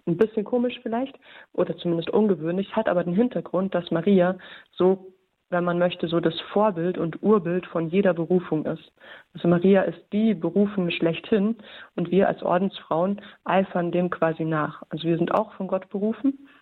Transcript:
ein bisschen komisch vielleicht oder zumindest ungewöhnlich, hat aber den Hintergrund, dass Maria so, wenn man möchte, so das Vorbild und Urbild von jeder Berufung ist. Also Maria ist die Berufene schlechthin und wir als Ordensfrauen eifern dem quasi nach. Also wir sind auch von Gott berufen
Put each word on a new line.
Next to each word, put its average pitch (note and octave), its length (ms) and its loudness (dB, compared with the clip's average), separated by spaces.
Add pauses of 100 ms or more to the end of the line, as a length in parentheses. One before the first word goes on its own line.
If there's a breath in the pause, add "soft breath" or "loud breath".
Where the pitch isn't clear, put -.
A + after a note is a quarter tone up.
ein E3+ 100 0
bisschen G#3+ 280 0
komisch B3 380 -2
vielleicht A#3 360 -6 (340 loud breath)
oder F3 240 -2
zumindest E3+ 320 -4
ungewöhnlich, F#3+ 680 0
hat A3 140 0
aber F3 160 0
den F3 100 -2
Hintergrund, F#3+ 600 -2
dass F3 160 -4
Maria F3+ 480 4 (340 loud breath)
so, F#3+ 400 2 (360)
wenn F3 160 -2
man F3 140 0
möchte, F3 300 0
so E3 100 0
das E3 220 0 (120)
Vorbild F#3 460 0
und E3 240 -4
Urbild F#3 440 2
von E3 220 -2
jeder F#3 260 2
Berufung E3 520 0
ist. D#3 260 -8 (400 loud breath)
Also - 140 -4
Maria F3+ 360 6
ist - 180 -4 (120)
die G#3+ 220 2
Berufene F3 560 0
schlechthin F#3+ 680 0 (380 loud breath)
und F3 160 -4
wir F#3+ 160 4
als - 160 -2
Ordensfrauen F#3 760 -2 (240 loud breath)
eifern F3 480 0
dem F3+ 180 0
quasi D#3+ 340 -2
nach. D3+ 440 -2
Also D#3 160 -8
wir E3 140 2
sind E3+ 140 0
auch G#3+ 220 0
von F#3+ 140 -8
Gott F#3+ 200 -4
berufen A3+ 600 -4 (140 loud breath)